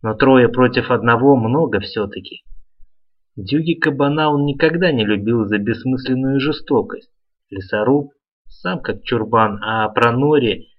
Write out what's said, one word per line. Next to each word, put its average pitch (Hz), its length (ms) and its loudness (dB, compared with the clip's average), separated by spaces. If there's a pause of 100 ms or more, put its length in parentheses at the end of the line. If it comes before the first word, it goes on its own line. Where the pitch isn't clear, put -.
Но 107 100 -2
трое 131 340 6
против 123 440 2
одного 120 440 4
много 123 440 0
всё-таки. - 640 -8 (920)
Дюги 151 380 -2
Кабана 151 560 0
он 143 160 0
никогда 160 460 2
не 120 120 0
любил 107 420 0
за 104 120 -2
бессмысленную 127 800 -2
жестокость. 139 720 -4 (380)
Лесоруб 110 640 -2 (380)
сам 180 320 -8
как - 220 -8
чурбан, 110 580 0
а 110 280 -2
про 117 220 2
Нори 131 680 0